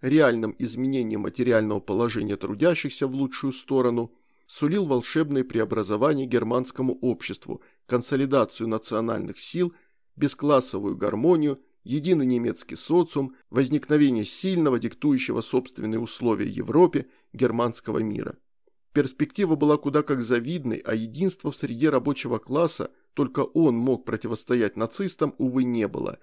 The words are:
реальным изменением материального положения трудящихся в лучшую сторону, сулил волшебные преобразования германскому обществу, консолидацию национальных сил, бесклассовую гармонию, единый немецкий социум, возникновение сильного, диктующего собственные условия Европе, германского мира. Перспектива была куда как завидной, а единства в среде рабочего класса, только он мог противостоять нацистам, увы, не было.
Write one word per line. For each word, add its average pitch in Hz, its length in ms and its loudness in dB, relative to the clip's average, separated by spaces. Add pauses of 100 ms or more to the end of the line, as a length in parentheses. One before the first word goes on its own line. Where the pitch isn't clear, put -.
реальным 127 560 4
изменением 120 640 -2
материального 110 580 2
положения 107 560 -2
трудящихся 139 680 0
в 131 80 -4
лучшую 135 400 -4
сторону, 120 580 0 (340)
сулил 175 380 0
волшебные 143 600 0
преобразования 113 800 0
германскому 127 760 0
обществу, - 640 -4 (240)
консолидацию 123 800 0
национальных 110 680 -4
сил, 175 340 -4 (440)
бесклассовую 131 800 0
гармонию, 143 640 2 (200)
единый 147 440 0
немецкий 120 500 -2
социум, 151 580 0 (140)
возникновение 135 800 2
сильного, 165 520 0
диктующего 127 640 0
собственные 113 580 -4
условия 113 520 -2
Европе, 160 560 2 (260)
германского 117 680 0
мира. 107 360 -6 (560)
Перспектива 151 640 0
была 147 220 4
куда 147 240 0
как 143 180 -2
завидной, 123 640 -2
а - 100 -2
единства 139 560 -2
в - 60 -12
среде 123 320 0
рабочего 131 480 0
класса, 156 540 -2 (240)
только 143 260 0
он 143 360 2
мог 123 280 0
противостоять 113 720 0
нацистам, 147 640 -2
увы, 131 260 0
не 117 240 0
было. 62 340 -6